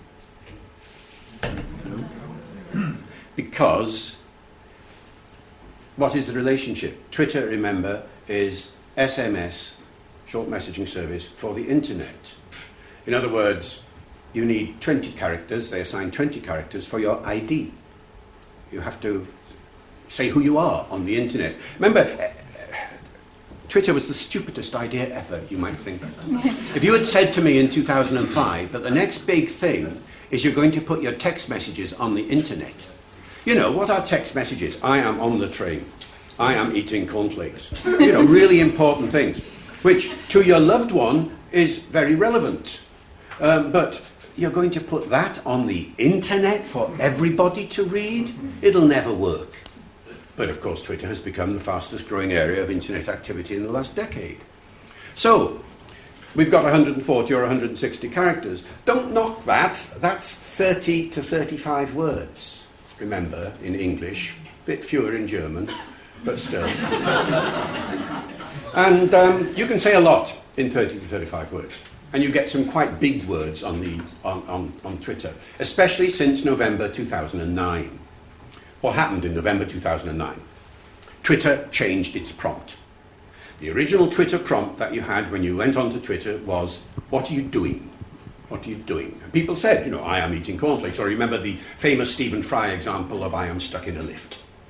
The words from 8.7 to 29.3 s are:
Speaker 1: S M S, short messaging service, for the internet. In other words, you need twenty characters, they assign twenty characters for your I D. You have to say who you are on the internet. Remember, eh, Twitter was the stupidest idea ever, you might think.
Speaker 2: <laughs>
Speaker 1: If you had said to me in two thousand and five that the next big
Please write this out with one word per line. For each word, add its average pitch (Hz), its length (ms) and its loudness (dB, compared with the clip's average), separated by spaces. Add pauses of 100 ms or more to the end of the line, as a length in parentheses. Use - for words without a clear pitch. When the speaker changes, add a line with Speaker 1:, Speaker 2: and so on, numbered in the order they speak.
Speaker 1:
S 135 240 0
M 110 160 -2
S, 87 400 -8 (500)
short 113 240 -6
messaging 95 380 -8
service, 87 400 -8
for - 260 -10
the 113 100 -6
internet. 139 680 -4 (720)
In 117 80 -2
other 127 160 0
words, 101 520 0 (520)
you 117 100 -2
need 110 380 -2
twenty - 300 -2
characters, 95 580 -6
they 90 120 -4
assign 95 280 -8
twenty 143 320 -2
characters 85 460 -8
for 113 120 -4
your 107 260 -2
I 104 140 -4
D. 127 320 -4 (1000)
You 95 80 -10
have 113 220 -10
to 98 260 -4 (840)
say 127 200 -2
who 143 100 2
you 147 180 4
are 156 320 0
on 95 160 -6
the 104 100 0
internet. 120 400 -2 (200)
Remember, 208 240 6
eh, - 340 0 (1400)
Twitter 190 240 4
was 139 140 -2
the 147 80 -8
stupidest - 600 -8
idea 123 380 -4
ever, 85 360 -8
you 95 80 -8
might 90 200 -4
think. 92 240 -12 (260)
Speaker 2:
<laughs> 247 480 -2
Speaker 1:
If 143 80 2
you 208 100 6
had 226 120 4
said - 280 4
to 180 80 2
me 143 180 6
in 131 100 6
two 151 140 2
thousand 131 340 2
and 117 120 0
five 92 420 -2
that 123 80 -8
the 123 120 -4
next 170 280 2
big 170 280 2